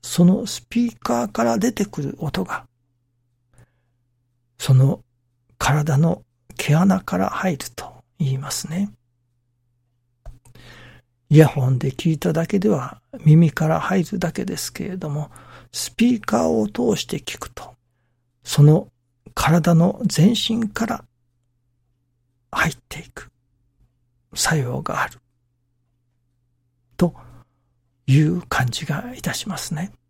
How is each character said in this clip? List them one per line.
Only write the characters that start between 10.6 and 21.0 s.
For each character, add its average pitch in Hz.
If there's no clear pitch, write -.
イ 147
ヤ 156
ホ 127
ン 127
で 135
聞 -
い 156
た 170
だ 165
け 202
で 196
は 160
耳 156
か 156
ら 160
入 185
る 190
だ 175
け -
で 185
す -
け -
れ 185
ど 170
も、 147
ス -
ピ 240
ー 208
カ 220
ー -
を 220
通 220
し -
て -
聞 -
く -
と、 -
そ -
の 151
体 165
の 170
全 185
身 226
か 220
ら -